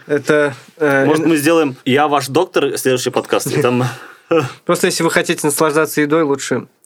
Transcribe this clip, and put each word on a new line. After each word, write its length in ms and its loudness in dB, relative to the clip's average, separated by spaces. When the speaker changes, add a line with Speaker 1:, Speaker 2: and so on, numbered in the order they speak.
Speaker 1:
это... 480 0
э, 300 2
Speaker 2:
Может, 180 2
Speaker 1:
эн- 60 2
Speaker 2:
мы 80 2
сделаем 380 2
«Я 220 2
ваш 200 -2
доктор», 480 0
следующий 340 0
подкаст, 360 -2
и 160 -2
там 220 2
Speaker 1:
<laughs> 380 -2
Просто 220 0
если 140 -4
вы 80 0
хотите 360 -2
наслаждаться 560 0
едой, 220 0
лучше 420 -4